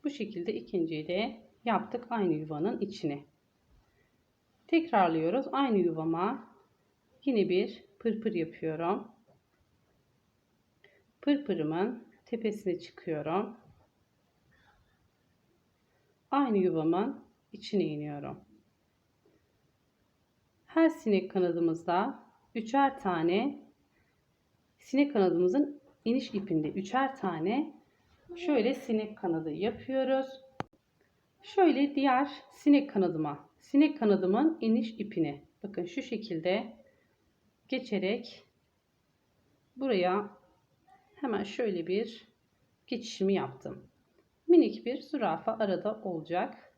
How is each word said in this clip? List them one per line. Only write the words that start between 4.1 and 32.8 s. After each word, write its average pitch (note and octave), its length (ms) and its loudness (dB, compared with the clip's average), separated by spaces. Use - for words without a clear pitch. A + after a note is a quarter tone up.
Tekrarlıyoruz. G3 880 2
Aynı B3+ 260 2
yuvama E3 760 0
yine G#3+ 240 2
bir F#3 360 0
pırpır A3+ 340 -2
yapıyorum. E3 840 -4
Pırpırımın F#3+ 840 -2
tepesine G#3+ 540 -4
çıkıyorum. D#3+ 760 -6
Aynı C4 280 2
yuvamın F3+ 680 0
içine G3 320 -2
iniyorum. D3 560 -8
Her E4 220 4
sinek G#3 420 2
kanadımızda E3+ 960 0
üçer C4+ 460 2
tane, F3+ 680 0
sinek C#4+ 340 0
kanadımızın F#3 680 2
iniş A#3+ 300 -2
ipinde D#3+ 380 -2
üçer C4 440 -2
tane G3 600 -2
şöyle C#4+ 380 2
sinek G#3+ 440 -4
kanadı D#3+ 320 -2
yapıyoruz. C4 760 -2
Şöyle C#4+ 520 2
diğer C4+ 360 2
sinek C#4+ 380 4